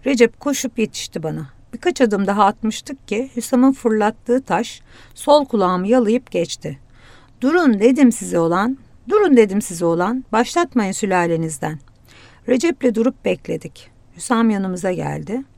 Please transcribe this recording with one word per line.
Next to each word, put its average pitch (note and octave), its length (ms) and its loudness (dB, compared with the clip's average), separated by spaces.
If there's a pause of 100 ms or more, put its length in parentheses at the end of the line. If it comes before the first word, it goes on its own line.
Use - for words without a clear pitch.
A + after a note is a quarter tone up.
Recep A#3+ 340 2
koşup C4+ 400 -6
yetişti - 440 -6
bana. D#3 260 -8 (240)
Birkaç F4 280 -2
adım G3+ 260 0
daha G3+ 180 4
atmıştık A3 640 -4
ki B3 280 -4
Hüsam'ın B3+ 360 2
fırlattığı A3+ 720 -2
taş G3+ 400 -4 (320)
sol D4 320 2
kulağımı F#3 420 0
yalayıp A#3+ 440 2
geçti. D#3+ 480 -6 (640)
"Durun C#4 380 2
dedim B3 320 6
size F3+ 280 -4
ulan, F#3+ 380 0 (320)
durun F#4 280 4
dedim G#3 240 4
size F3 240 -6
ulan, F3+ 460 -2
başlatmayın A#3+ 600 0
sülalenizden." E3 880 -2 (680)
Recep'le C4 480 0
durup A3+ 300 -2
bekledik. - 640 -8 (240)
Hüsam A3+ 340 0
yanımıza F#3+ 420 -4
geldi. D3+ 520 -8 (140)